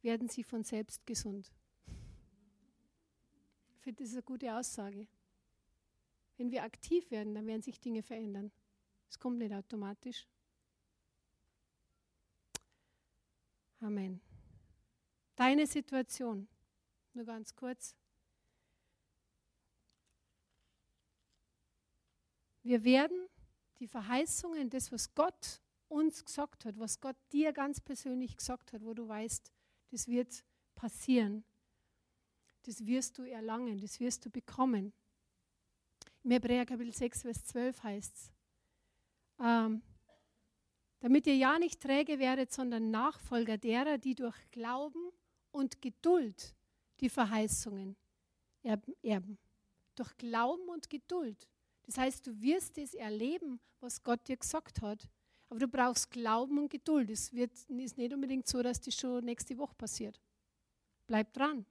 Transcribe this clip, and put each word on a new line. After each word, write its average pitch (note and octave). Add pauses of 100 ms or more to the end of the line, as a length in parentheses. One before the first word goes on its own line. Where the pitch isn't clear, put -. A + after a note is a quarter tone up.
werden A#3
sie B3
von A3
selbst -
gesund. G3+ (2250)
Ich -
finde, C4
das A3+
ist -
eine B3
gute B3
Aussage. G#3 (1300)
Wenn B3
wir B3+
aktiv -
werden, G#3+
dann G#3+
werden A3
sich -
Dinge A3+
verändern. G#3 (600)
Es -
kommt B3
nicht A3
automatisch. G3+ (3500)
Amen. G3 (1120)
Deine C#4+
Situation, A#3+ (640)
nur A#3
ganz A3
kurz. - (4000)
Wir A#3
werden D#4 (520)
die B3
Verheißungen, C4
das, B3+
was -
Gott - (260)
uns D#4
gesagt -
hat, G#3+
was A3
Gott C4+ (160)
dir D4+
ganz C#4+
persönlich B3+
gesagt -
hat, G#3+
wo A3+
du A3+
weißt, A3 (400)
das -
wird B3 (300)
passieren, A3 (1200)
das A3+
wirst B3+
du C4
erlangen, A3+
das G#3
wirst B3
du -
bekommen. A3+ (1300)
Im A#3+
Hebräer B3
Kapitel A#3
sechs, -
Vers A#3
zwölf B3
heißt's, - (1120)
ähm, A3+ (1160)
"damit C4+
ihr C#4
ja C4+
nicht E4+
träge C#4+
werdet, C4
sondern A#3
Nachfolger A3+
derer, B3
die C4
durch A#3 (140)
Glauben C#4 (420)
und C#4
Geduld C4 (460)
die C4
Verheißungen G#3 (640)
erb-, G#3+
erben." G3+ (560)
Durch -
Glauben B3
und E4+
Geduld. D4 (360)
Das -
heißt, C4
du A3
wirst D4+
es C#4+
erleben, B3 (220)
was -
Gott A#3+
dir C4
gesagt -
hat. G#3+ (400)
Aber A#3
du C4
brauchst B3
Glauben A#3+
und D4
Geduld. C#4+
Es -
wird, A#3+
ist B3+
nicht A#3+
unbedingt C4+
so, B3
dass B3
das -
schon B3
nächste A#3+
Woche C#4
passiert. G#3+ (840)
Bleib G#3+
dran. C4+